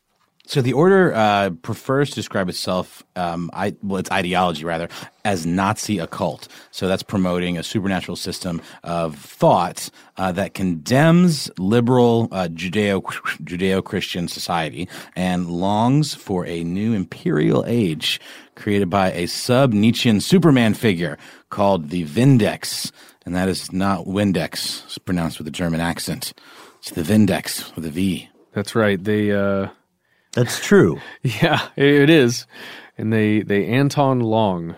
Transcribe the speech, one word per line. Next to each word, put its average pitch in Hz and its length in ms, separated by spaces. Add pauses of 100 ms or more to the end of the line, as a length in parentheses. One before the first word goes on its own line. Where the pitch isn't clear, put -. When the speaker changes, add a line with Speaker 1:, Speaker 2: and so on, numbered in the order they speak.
(480)
Speaker 1:
So 147 140
the 127 120
order, 180 400
uh, 101 380 (100)
prefers 135 480
to - 60
describe 101 340
itself, - 540 (120)
um, 85 380
I-, 98 300
well, 95 160
its - 120
ideology, 90 540
rather, 82 240 (340)
as 95 220
Nazi 98 540
occult. 82 480 (240)
So - 160
that's 92 160
promoting 90 540
a 80 60
supernatural 90 540
system 85 440 (220)
of 82 320
thought, 90 760 (260)
uh, 92 140
that 90 240
condemns 135 1040
liberal, 117 720
uh, 92 160
Judeo-, 92 560 (400)
Judeo-Christian 90 840
society 80 640 (260)
and 90 360
longs 110 640
for 90 320
a 85 160
new 98 300
imperial 156 760
age 98 520 (360)
created 101 340
by 95 220
a 85 160
sub-Nietzschean 117 920
Superman 127 540
figure 85 440 (340)
called 98 380
the 87 160
Vindex. 104 840 (340)
And 87 80
that 90 140
is - 240
not 92 340
Windex. 92 800
It's - 140
pronounced 87 400
with 76 100
a 76 40
German 82 280
accent. 82 540 (460)
It's - 120
the 87 120
Vindex 95 720
with 80 120
a 82 40
V. 90 380 (240)
Speaker 2:
That's - 240
right. 104 260
They, 104 300
uh 98 380 (640)
Speaker 3:
That's 120 260
true. 123 400 (120)
Speaker 2:
<laughs> - 120
Yeah, 143 540
it 143 320
is. 127 360 (520)
And 110 160
they, 107 280
they 101 260
Anton 135 520
Long 101 580